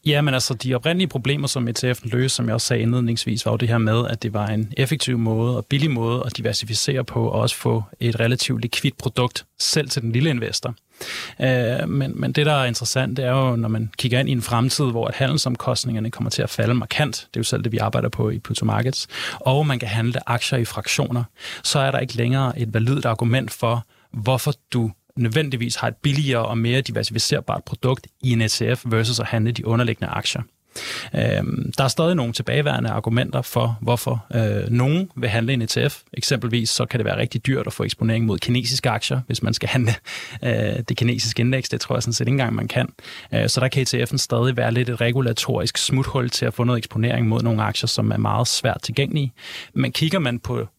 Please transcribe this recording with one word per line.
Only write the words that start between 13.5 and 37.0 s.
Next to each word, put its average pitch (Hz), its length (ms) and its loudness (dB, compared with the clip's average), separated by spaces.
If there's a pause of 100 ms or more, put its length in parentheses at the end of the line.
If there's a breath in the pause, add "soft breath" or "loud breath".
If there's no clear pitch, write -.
når 113 140 0
man 110 280 0
kigger 123 220 2
ind 139 100 0
i - 20 2
en 123 100 0
fremtid, 120 440 2
hvor 117 220 0
at - 80 -2
handelsomkostningerne 127 960 0
kommer - 180 -4
til - 120 -2
at 113 80 0
falde 117 240 0
markant, 123 420 0 (180)
det - 40 -4
er - 20 -2
jo 117 40 0
selv 107 200 0
det, 113 80 0
vi 113 60 -2
arbejder 113 320 0
på 113 200 0
i 113 100 -2
Pluto - 260 -4
Markets, 113 420 0 (320 loud breath)
og 143 280 2
man 131 120 0
kan 117 80 -6
handle 113 420 -2
aktier 120 300 0
i 117 60 0
fraktioner, 123 580 -2 (400 loud breath)
så - 160 2
er 135 120 2
der 131 80 2
ikke 123 160 -4
længere 123 440 0
et 113 140 -2
validt 120 320 2
argument 120 460 0
for, 117 340 0 (280 soft breath)
hvorfor 131 400 0 (200)
du 113 180 0 (240)
nødvendigvis 120 600 0
har - 120 -2
et 113 80 -4
billigere 135 500 2
og 113 120 0
mere 120 240 2
diversificerbart 110 840 -2
produkt - 440 -2 (140)
i 131 100 2
en 113 100 4
E 110 60 2
T - 140 -2 (160)
F - 80 -10
versus 113 340 2
at 110 60 -2
handle 113 260 2
de 113 160 -4
underliggende 117 440 0
aktier. - 300 -2 (720 loud breath)
Øhm, - 640 0
der 139 60 2
er 131 40 4
stadig 170 280 2
nogle 120 180 0
tilbageværende 123 560 0
argumenter 117 520 0
for, 117 400 -2
hvorfor, 120 440 0 (100)
øh, 104 360 0
nogen 147 440 2
vil 120 140 -2
handle 113 240 2
en 123 80 2
E 110 60 0
T 123 240 2
F. - 100 -14 (120)
Eksempelvis 117 560 0
så - 160 0
kan 123 120 -4
det 110 80 0